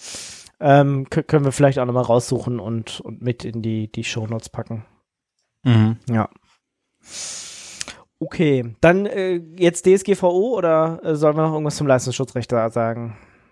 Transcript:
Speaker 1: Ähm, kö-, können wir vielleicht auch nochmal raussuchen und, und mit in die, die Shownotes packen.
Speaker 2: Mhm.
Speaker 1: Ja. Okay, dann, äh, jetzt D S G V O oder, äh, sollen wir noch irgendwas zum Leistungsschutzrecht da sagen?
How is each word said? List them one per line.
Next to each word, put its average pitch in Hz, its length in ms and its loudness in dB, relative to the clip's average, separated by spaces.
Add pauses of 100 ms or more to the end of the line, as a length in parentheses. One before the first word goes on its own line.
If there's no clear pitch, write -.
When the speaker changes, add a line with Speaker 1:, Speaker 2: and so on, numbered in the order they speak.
(600)
Speaker 1:
Ähm, 139 480 4
kö-, 156 140 -2
können 151 200 0
wir 139 80 0
vielleicht 135 280 2
auch 127 60 0
nochmal 123 180 0
raussuchen 120 580 0
und, 113 400 -8
und - 200 -16
mit 120 220 -4
in 113 180 -8
die, 110 300 -4
die 113 140 -6
Shownotes 113 420 -8
packen. 113 380 -10 (800)
Speaker 2:
Mhm. 113 340 4 (120)
Speaker 1:
Ja. 110 200 0 (1900)
Okay, 135 600 -2
dann, 185 260 4
äh, 185 360 -2 (160)
jetzt 175 280 2
D 185 80 8
S 190 120 2
G 196 100 2
V 180 160 2
O 214 260 0
oder, 165 460 2
äh, 160 120 -2
sollen 151 200 2
wir 160 80 0
noch 160 80 2
irgendwas 151 240 -4
zum 147 120 -2
Leistungsschutzrecht 127 600 0
da 113 200 0
sagen? 117 480 -4 (340)